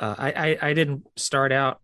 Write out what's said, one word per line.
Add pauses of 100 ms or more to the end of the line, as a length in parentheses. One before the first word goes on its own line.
uh,
I,
I,
I
didn't (100)
start
out